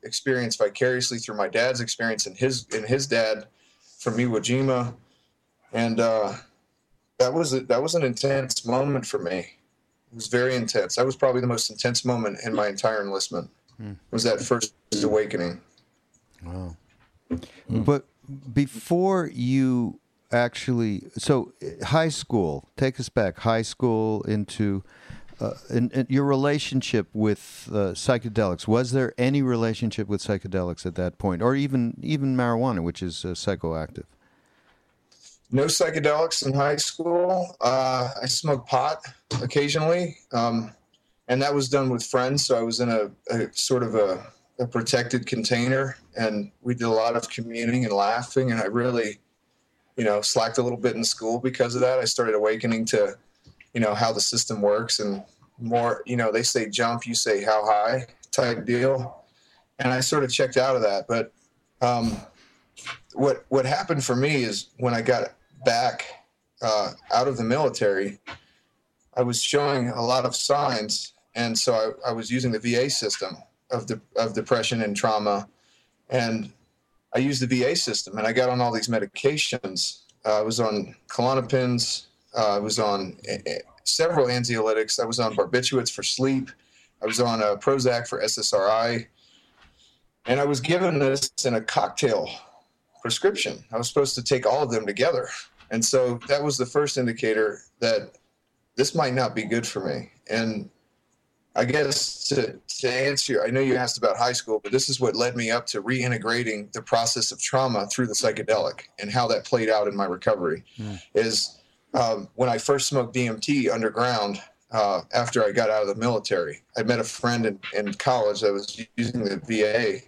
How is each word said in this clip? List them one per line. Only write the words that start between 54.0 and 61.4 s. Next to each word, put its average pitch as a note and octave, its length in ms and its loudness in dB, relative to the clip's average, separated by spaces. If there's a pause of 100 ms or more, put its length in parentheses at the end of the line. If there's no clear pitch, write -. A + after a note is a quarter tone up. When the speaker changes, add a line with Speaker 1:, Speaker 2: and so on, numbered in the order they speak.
Speaker 1:
the A2 100 -2
system A#2 380 -2
works, G#2 400 2
and G2+ 240 -4 (360)
more, A#2+ 480 0
you B2 80 -2
know, A#2 160 2
they A2+ 100 2
say A#2 260 0
jump, A#2 380 -2
you A#2 80 -6
say G#2 300 0
how G#2+ 200 2
high A2 440 2 (240)
type A#2 340 0
deal. B2 580 0 (540)
And B2+ 160 0
I B2+ 60 0
sort C#3+ 240 2
of B2 80 -2
checked B2+ 260 2
out C3 180 4
of B2 60 2
that. G2 260 0
But, A#2 240 -2 (480)